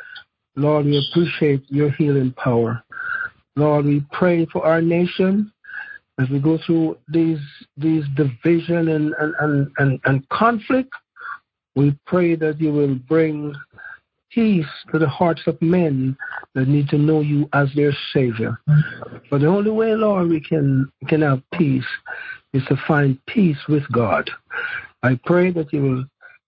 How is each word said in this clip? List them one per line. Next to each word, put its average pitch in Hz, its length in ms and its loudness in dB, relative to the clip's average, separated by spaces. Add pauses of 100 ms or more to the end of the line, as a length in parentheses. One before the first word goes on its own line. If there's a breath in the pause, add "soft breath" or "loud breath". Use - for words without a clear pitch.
(560 loud breath)
Lord, 147 300 2
we 143 120 2
appreciate 143 720 0
your 143 220 2
healing 139 420 0
power. 117 500 0 (720 loud breath)
Lord, 147 300 2
we 143 260 0
pray 175 360 0
for 170 180 -4
our 165 160 2
nation 185 720 0 (680 loud breath)
as 131 100 0
we 139 100 0
go 156 260 2
through 165 320 0 (100)
these, 160 320 0 (380)
these 156 260 0 (120)
division 165 760 0
and, 151 300 0
and, 156 200 -4
and, 143 380 0
and, 139 280 2
and 135 240 0
conflict. 240 640 0 (840 loud breath)
We 143 300 4
pray 175 300 2
that 156 240 -2
you 156 120 0
will 147 240 2
bring 147 600 -2 (760 loud breath)
peace 214 360 2 (260)
to 160 80 0
the 156 100 2
hearts 165 380 0
of 165 140 -2
men 147 560 0 (360 loud breath)
that 131 140 0
need 143 220 2
to 156 80 2
know 151 240 4
you 147 320 0
as 139 220 2
their 147 180 2 (200)
Savior. 113 440 0 (720 loud breath)
For 143 100 0
the 147 80 4
only 202 240 2
way, 220 240 0
Lord, 202 340 2
we 160 120 0
can, 139 500 0 (160)
can 156 140 2
have 135 200 0 (120)
peace 135 320 0 (680 loud breath)
is 131 140 0
to 139 80 2 (100)
find 143 400 2
peace 175 320 2 (100)
with 147 240 0
God. 110 380 0 (760 loud breath)
I 127 220 2
pray 180 260 2
that 160 220 -4
you 147 80 0
will 131 240 -2 (420 loud breath)